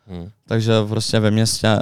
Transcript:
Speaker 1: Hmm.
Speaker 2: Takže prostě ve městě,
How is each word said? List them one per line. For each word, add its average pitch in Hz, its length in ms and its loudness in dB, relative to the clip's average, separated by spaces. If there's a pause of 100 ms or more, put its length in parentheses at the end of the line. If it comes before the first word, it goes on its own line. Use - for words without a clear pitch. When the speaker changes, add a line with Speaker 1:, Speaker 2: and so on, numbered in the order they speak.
Speaker 1:
Hmm. 90 200 -14 (200)
Speaker 2:
Takže 113 240 0 (160)
prostě 110 320 -2
ve 107 100 2
městě, 110 380 0 (120)